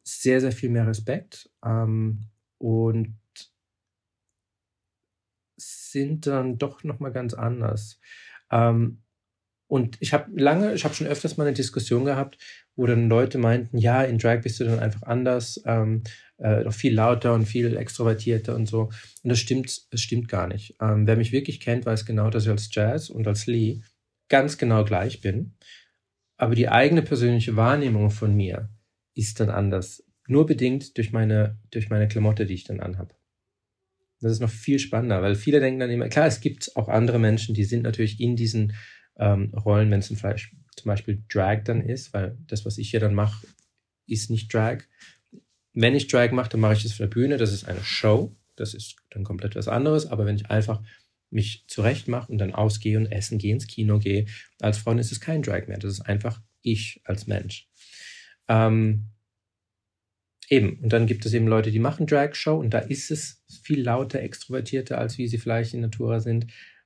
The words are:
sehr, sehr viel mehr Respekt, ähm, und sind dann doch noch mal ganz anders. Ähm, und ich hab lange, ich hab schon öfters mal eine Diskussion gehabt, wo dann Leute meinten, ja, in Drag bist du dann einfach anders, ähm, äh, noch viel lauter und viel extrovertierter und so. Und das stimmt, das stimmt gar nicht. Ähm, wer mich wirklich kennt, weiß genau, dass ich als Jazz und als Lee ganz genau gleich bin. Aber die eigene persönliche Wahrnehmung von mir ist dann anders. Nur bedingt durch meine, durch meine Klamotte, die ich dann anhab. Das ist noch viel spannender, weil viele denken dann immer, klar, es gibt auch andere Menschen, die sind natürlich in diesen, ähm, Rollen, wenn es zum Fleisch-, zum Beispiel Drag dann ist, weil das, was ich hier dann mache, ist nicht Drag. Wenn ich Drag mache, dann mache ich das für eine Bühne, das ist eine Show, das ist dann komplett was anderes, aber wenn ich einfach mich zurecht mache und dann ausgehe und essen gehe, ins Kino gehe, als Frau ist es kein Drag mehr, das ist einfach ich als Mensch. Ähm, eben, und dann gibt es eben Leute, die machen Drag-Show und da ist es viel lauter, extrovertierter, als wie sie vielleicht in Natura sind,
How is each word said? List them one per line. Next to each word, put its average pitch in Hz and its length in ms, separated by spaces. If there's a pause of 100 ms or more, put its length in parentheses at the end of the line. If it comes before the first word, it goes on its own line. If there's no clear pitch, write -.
sehr, - 360
sehr 127 140
viel 123 160
mehr 117 180
Respekt, 110 640 (120)
ähm, 110 680 (280)
und 113 600 (2500)
sind - 680
dann 131 320
doch 139 280
noch 143 140
mal 135 120
ganz 120 220
anders. 113 680 (500)
Ähm, 117 520 (680)
und 127 320
ich - 140
hab - 200
lange, 175 400
ich 170 120
hab - 100
schon 156 120
öfters 147 280
mal 151 100
eine 139 80
Diskussion 120 520
gehabt, 135 320 (380)
wo 127 100
dann 117 240
Leute 123 300
meinten, 117 380
ja, 120 260
in 120 140
Drag 117 240
bist 117 180
du 123 40
dann 113 160
einfach 107 240
anders, 123 600
ähm, 110 380 (340)
äh, 107 260
noch 110 100
viel 120 200
lauter 117 400
und 113 120
viel 117 300
extrovertierter 113 800
und 113 120
so. 110 160 (400)
Und 123 60
das 120 100
stimmt, - 540
das 117 80
stimmt 117 280
gar 90 180
nicht. 104 340
Ähm, 107 240
wer 113 120
mich 117 160
wirklich 139 260
kennt, 120 260
weiß 110 200
genau, 107 240
dass 107 140
ich 110 60
als 107 240
Jazz 123 360
und 110 180
als 104 200
Lee 113 340 (480)
ganz 139 280
genau 110 280
gleich 104 340
bin. - 360 (840)
Aber 117 180
die 113 140
eigene 151 320
persönliche 120 560
Wahrnehmung 113 540
von 104 240
mir 101 340 (440)
ist - 260
dann 110 100
anders. 95 540 (240)
Nur 147 200
bedingt 131 500
durch 107 140
meine, 107 480 (100)
durch 107 220
meine 104 160
Klamotte, 107 400
die 95 80
ich 90 80
dann 98 160
anhab. 92 360 (1040)
Das 113 100
ist 110 80
noch 117 100
viel 139 300
spannender, 113 420
weil 101 140
viele 143 240
denken 131 200
dann 123 120
immer, 120 180
klar, 151 160
es 117 140
gibt - 360
auch 107 120
andere 117 320
Menschen, 110 340
die 104 100
sind 117 200
natürlich 110 360
in 120 160
diesen, 110 380 (440)
ähm, 101 360
Rollen, 107 380
wenn 101 80
es 98 80
zum 107 100
Fleisch-, 101 380 (200)
zum - 140
Beispiel 104 400
Drag 104 340
dann 120 180
ist, 123 320
weil 101 240 (100)
das, 104 180
was 107 140
ich 107 100
hier 113 100
dann 104 140
mache, 104 320 (600)
ist 113 240
nicht 110 200
Drag. 113 280 (960)
Wenn 120 200
ich 139 140
Drag 120 240
mache, 127 180
dann 110 120
mache 107 120
ich 107 80
das 110 120
für 107 100
eine 104 80
Bühne, 131 260
das 107 160
ist 95 120
eine 90 180
Show, - 520 (200)
das 104 180
ist 107 220 (160)
dann 101 120
komplett 107 320
was 104 120
anderes, 147 400
aber 107 180
wenn 104 120
ich - 120
einfach 107 320 (480)
mich 107 380
zurecht 113 400
mache 123 240
und 107 80
dann 98 160
ausgehe 107 420
und 110 100
essen 104 300
gehe, 101 160
ins 104 140
Kino 107 320
gehe, 104 260 (340)
als 107 200
Frau 113 140
ist 120 180
es - 100
kein 156 220
Drag 95 240
mehr, 101 100
das 101 140
ist 98 100
einfach 104 400 (220)
ich 110 400
als 101 240
Mensch. 98 420 (800)
Ähm, 110 640 (1400)
eben, 120 320
und 113 140
dann 113 140
gibt 110 180
es 110 80
eben 113 140
Leute, 110 240
die 110 80
machen 143 260
Drag-Show 147 500
und 123 180
da 113 60
ist 110 320
es - 320 (200)
viel 143 180
lauter, 123 400
extrovertierter, 127 760
als 113 200
wie 123 100
sie 117 120
vielleicht 113 340
in 120 80
Natura 113 380
sind, 113 280 (380)